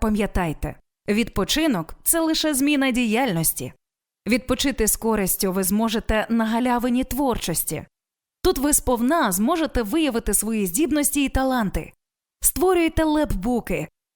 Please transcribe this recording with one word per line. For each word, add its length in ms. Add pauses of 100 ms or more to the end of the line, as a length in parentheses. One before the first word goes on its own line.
пам'ятайте, 720 (320)
відпочинок — 960
це 160
лише 340
зміна 380
діяльності. 800 (540)
Відпочити 600
з 80
користю 580
ви 100
зможете 640
на 160
галявині 580
творчості. 840 (580)
Тут 140
ви 160
сповна 580
зможете 500
виявити 520
свої 320
здібності 600
і 40
таланти. 640 (480)
Створюйте 600
лепбуки, 840 (280)